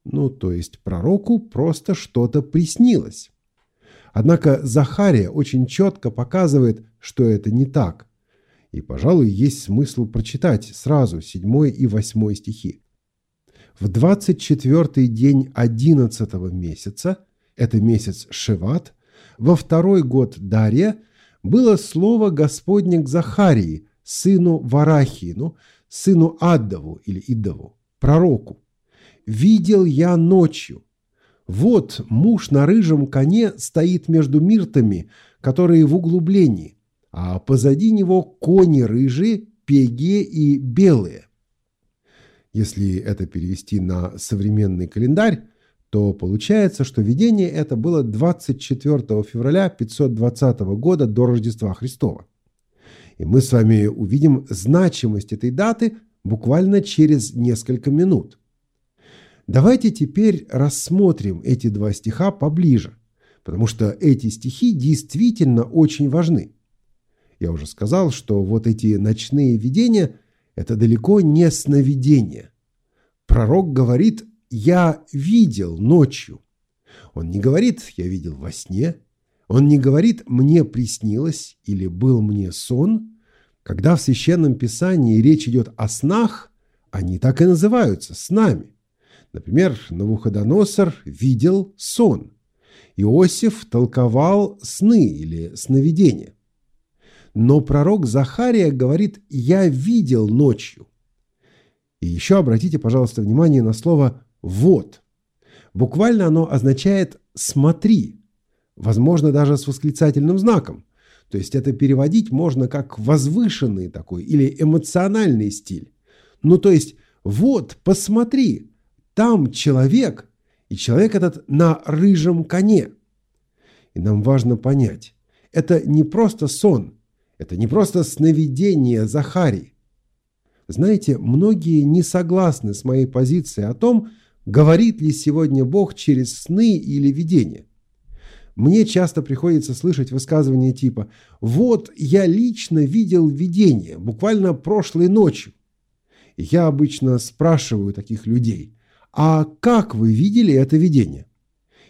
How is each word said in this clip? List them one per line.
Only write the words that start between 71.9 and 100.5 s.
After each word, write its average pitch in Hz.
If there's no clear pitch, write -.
Пророк 139
говорит: 131
"Я 156
видел 139
ночью". 127
Он 82
не 95
говорит: 175
"Я 90
видел 85
во 67
сне". 120
Он 131
не 147
говорит: 151
"Мне 143
приснилось" 117
или 95
"Был 110
мне 104
сон". 180
Когда 92
в 139
Священном 151
Писании 123
речь 151
идёт 120
о 110
снах, 208
они 92
так 131
и 170
называются — 180
снами. 185
Например, 131
Навуходоносор 110
видел 135
сон. -
Иосиф 175
толковал 127
сны 202
или 82
сновидения. 135
Но 127
пророк 147
Захария 156
говорит: 143
"Я 160
видел 135
ночью". 123